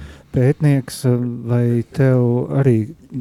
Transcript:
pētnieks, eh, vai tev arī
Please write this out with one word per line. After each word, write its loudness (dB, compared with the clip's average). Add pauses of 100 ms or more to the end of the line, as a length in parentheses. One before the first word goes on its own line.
(340)
pētnieks, 0
eh, 2 (320)
vai 0 (100)
tev 2
arī 0 (280)